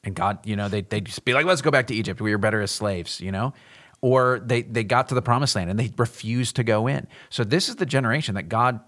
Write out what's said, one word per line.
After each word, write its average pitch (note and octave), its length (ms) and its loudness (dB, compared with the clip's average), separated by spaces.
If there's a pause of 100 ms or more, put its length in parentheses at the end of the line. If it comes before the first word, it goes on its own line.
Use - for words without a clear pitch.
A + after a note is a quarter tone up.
And G2+ 120 -6
God, G2 320 0
you G#2+ 100 -2
know, G2+ 140 -2
they, G#2 100 0
they'd G2+ 240 -4
just - 220 -10
be B2 80 2
like, D3 100 4
"Let's F3 160 2
go D3+ 100 0
back C3 180 4
to B2 60 -4
Egypt. G#2 280 -2
We G#2+ 80 2
were G#2 80 2
better G#2+ 240 2
as - 80 -2
slaves," F#2+ 500 -4
you F#2 120 -6
know? A#2 200 -2 (480)
Or B2+ 420 4
they, A#2+ 200 0
they A2+ 200 -4
got A#2+ 280 2
to C3 40 -2
the B2 60 2
promised B2 340 2
land F2 140 -2
and G2+ 100 0
they A#2 200 -2
refused A#2+ 580 -2
to B2 80 2
go A2 220 2
in. C3+ 200 -2 (220)
So A#2+ 160 -2
this D3+ 240 2
is A#3 80 -10
the F#3 80 -2
generation C3 520 0
that F#2+ 120 -4
God A#2 400 0